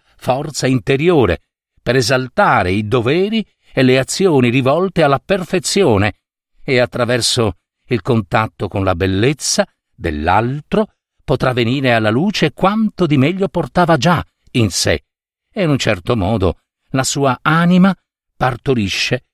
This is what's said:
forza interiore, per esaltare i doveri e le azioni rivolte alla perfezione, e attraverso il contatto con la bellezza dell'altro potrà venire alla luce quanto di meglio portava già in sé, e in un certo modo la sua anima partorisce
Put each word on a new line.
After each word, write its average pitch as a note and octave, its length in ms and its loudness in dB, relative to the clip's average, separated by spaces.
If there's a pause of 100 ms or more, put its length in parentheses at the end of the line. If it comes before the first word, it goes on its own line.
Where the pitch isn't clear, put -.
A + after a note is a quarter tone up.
(160)
forza C#3+ 500 -4
interiore, C3+ 760 2 (420)
per B2 140 0
esaltare B2+ 760 0
i G#2+ 160 -2
doveri E3 580 0 (260)
e C3 120 0
le C3 160 4
azioni C3+ 500 2
rivolte D3 540 0
alla C#3 160 2
perfezione, E3 1040 0 (420)
e C3 160 0
attraverso A#2+ 800 -2 (300)
il A#2+ 140 -2
contatto A2 680 -2
con G2 160 -4
la F#2 120 0
bellezza G2 720 -2 (260)
dell'altro A2+ 1000 -2 (300)
potrà C3 300 -2
venire B2 400 0
alla A2 160 2
luce D3+ 440 0
quanto G3+ 520 0
di D3 120 0
meglio F#3 320 0
portava E3+ 480 0
già D3 280 0 (260)
in A2 200 0
sé, - 320 -2 (480)
e G#3 120 -4
in D#3+ 60 0
un C#3 80 2
certo A2 380 -2
modo F#2+ 460 -2 (300)
la C3 120 -2
sua C3+ 380 -2
anima F3 540 2 (400)
partorisce B2 1000 -4